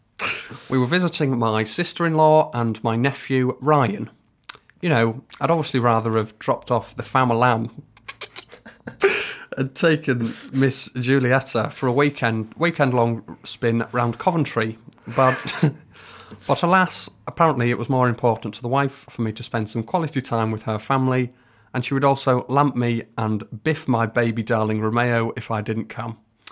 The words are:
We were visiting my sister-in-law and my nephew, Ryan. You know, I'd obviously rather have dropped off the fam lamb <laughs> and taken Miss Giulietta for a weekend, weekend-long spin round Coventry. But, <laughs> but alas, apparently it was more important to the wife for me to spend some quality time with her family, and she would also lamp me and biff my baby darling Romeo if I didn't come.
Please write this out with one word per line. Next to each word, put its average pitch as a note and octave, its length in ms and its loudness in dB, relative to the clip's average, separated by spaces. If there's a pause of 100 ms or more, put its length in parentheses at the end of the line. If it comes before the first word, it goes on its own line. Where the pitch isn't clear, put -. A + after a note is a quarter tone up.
(680)
We C3+ 100 2
were B2+ 80 4
visiting D#3 520 0
my A2 260 2
sister-in-law D#3 880 2
and A#2 300 -2
my A2+ 120 2
nephew, B2+ 640 0
Ryan. C3+ 500 2 (680)
You F3 100 -2
know, A#2 320 2 (180)
I'd C#3 100 0
obviously D#3 300 0
rather A2+ 360 2
have G#2+ 220 -4
dropped - 320 -4
off - 260 -2
the A2+ 60 -10
fam C3 280 2
lamb A2+ 520 0 (1040)
<laughs> - 720 -4
and C3 160 -4
taken D3 580 0 (200)
Miss C3+ 380 0
Giulietta B2+ 800 0
for - 180 -2
a B2 40 2
weekend, A#2+ 640 0
weekend-long B2 880 0
spin A#2 480 -2
round A#2+ 260 0
Coventry. B2 600 0 (360)
But, C3 580 2 (320)
<laughs> - 420 -20
but - 160 0
alas, F3+ 480 2 (160)
apparently C3 440 2
it A#2+ 80 -2
was A2+ 120 -6
more B2+ 180 4
important A2+ 460 0
to - 80 -16
the B2 60 -6
wife C#3 420 -2
for - 120 -6
me A2 100 -2
to A2+ 100 -10
spend A2 260 -4
some A#2 140 -4
quality D3+ 380 -2
time A2+ 300 -2
with A2 120 -4
her G#2+ 160 -4
family, B2+ 540 0 (420)
and B2+ 100 -2
she - 100 -4
would C3+ 100 0
also C#3 440 2
lamp C#3 280 2
me A#2+ 260 0 (160)
and G#2+ 460 -4
biff D#3 240 -2
my A#2 180 2
baby A2+ 360 0
darling A2 380 0
Romeo A#2 560 0
if - 140 -10
I G#2+ 100 -2
didn't G#2+ 280 -4
come. A#2 300 -10 (340)